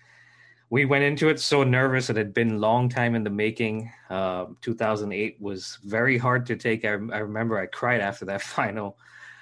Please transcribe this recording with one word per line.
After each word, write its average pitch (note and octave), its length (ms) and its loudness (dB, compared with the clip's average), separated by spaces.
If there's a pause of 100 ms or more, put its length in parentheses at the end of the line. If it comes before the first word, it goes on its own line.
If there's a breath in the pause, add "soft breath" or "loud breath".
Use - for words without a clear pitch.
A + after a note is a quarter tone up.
(680 soft breath)
we C3 140 4
went C#3 220 4
into D3+ 240 4
it D3 100 2
so C#3+ 240 4
nervous. C3 460 2
It G#2+ 80 0
had G#2 160 -2
been A#2 180 2
a G#2+ 60 -2
long A#2 320 4
time A#2+ 260 0
in A2+ 80 0
the G#2 60 -2
making. A2 600 -2 (200)
Uh, F#2 380 -2 (140)
two A#2 140 -4
thousand G#2+ 380 -2
eight G#2 260 -4
was G2+ 440 -10
very A#2 340 2
hard B2 300 0
to A2+ 100 -2
take. A2 280 -2
I, G#2 40 0
I G#2+ 300 -4
remember G#2+ 380 -2
I F#2 80 -2
cried A#2+ 360 0
after G2 240 -4
that G2 160 -6
<laughs> - 160 -10
final. G#2 400 -4 (440 loud breath)